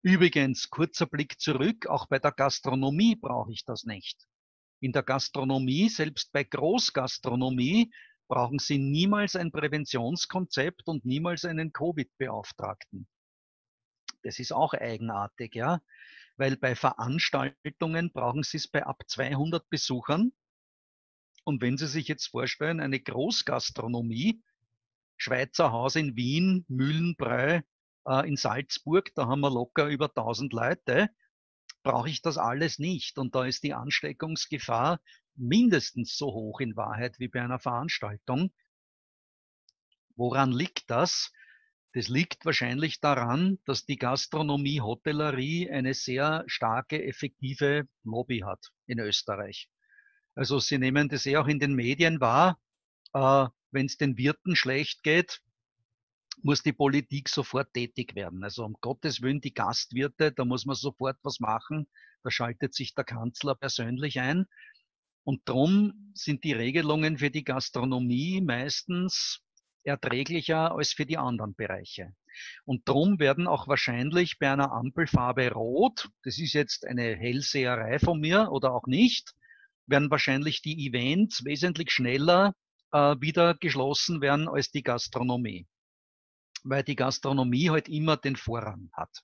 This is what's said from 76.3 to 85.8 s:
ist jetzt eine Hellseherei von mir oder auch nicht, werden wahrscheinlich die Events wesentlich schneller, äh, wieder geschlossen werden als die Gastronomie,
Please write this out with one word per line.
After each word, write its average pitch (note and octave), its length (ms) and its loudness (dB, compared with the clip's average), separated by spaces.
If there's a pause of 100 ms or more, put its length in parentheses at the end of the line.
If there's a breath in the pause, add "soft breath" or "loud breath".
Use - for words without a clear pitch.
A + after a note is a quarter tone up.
ist D3 160 -4
jetzt - 320 0
eine A#2+ 300 -2
Hellseherei B2 800 -2
von D#3+ 220 2
mir F3+ 320 4
oder C3 220 2
auch A#2+ 120 -2
nicht, F#3 480 4 (540 soft breath)
werden C#3+ 240 4
wahrscheinlich D3 500 0
die D3+ 260 -4
Events C3+ 580 0
wesentlich D3 460 -2
schneller, D#3+ 640 4 (380)
äh, D3 280 6
wieder E3 360 4
geschlossen C#3+ 640 0
werden C#3+ 260 2
als C#3+ 240 -2
die C3+ 120 -4
Gastronomie, A#2+ 840 -2 (960)